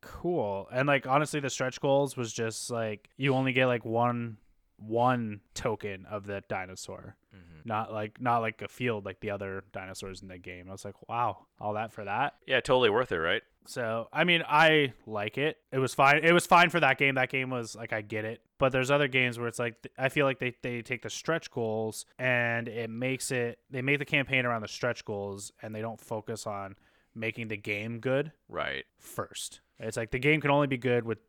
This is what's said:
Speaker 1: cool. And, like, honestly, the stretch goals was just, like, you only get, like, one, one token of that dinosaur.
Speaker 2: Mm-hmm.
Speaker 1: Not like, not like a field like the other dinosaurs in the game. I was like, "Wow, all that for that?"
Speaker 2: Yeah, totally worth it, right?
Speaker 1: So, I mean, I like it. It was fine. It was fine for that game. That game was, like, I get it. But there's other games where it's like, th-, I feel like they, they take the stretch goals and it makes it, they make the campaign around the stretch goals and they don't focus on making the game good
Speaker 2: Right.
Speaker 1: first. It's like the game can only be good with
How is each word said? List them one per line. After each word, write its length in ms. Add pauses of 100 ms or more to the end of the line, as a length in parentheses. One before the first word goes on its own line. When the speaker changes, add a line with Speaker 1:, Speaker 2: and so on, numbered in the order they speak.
Speaker 1:
cool. 720
And, 160
like, 180
honestly, 340
the 100
stretch 300
goals 360
was 160
just, 380
like, 480
you 160
only 180
get, 140
like, 180
one, 540 (400)
one 640 (140)
token 560
of 180
that 200
dinosaur. 680 (200)
Speaker 2:
Mm-hmm. 320
Speaker 1:
Not 240
like, 260
not 200
like 240
a 60
field 360
like 160
the 100
other 420
dinosaurs 500
in 60
the 100
game. 320
I 20
was 140
like, 200
"Wow, 400 (140)
all 140
that 180
for 140
that?" 300 (100)
Speaker 2:
Yeah, 140
totally 280
worth 240
it, 60
right? 240 (240)
Speaker 1:
So, 440
I 140
mean, 240
I 460 (120)
like 300
it. 220 (120)
It 80
was 140
fine. 320
It 80
was 140
fine 240
for 100
that 160
game. 200
That 120
game 220
was, 260
like, 160
I 80
get 240
it. 160 (160)
But 160
there's 180
other 180
games 300
where 100
it's 100
like, 240
th-, 160
I 100
feel 160
like 140
they, 240
they 180
take 220
the 80
stretch 400
goals 560 (120)
and 500
it 200
makes 420
it, 280 (120)
they 120
make 160
the 80
campaign 400
around 160
the 60
stretch 360
goals 560
and 140
they 80
don't 180
focus 460
on 280 (400)
making 340
the 80
game 440
good 320 (160)
Speaker 2:
Right. 360 (140)
Speaker 1:
first. 640 (180)
It's 180
like 140
the 80
game 220
can 100
only 160
be 120
good 260
with 140 (100)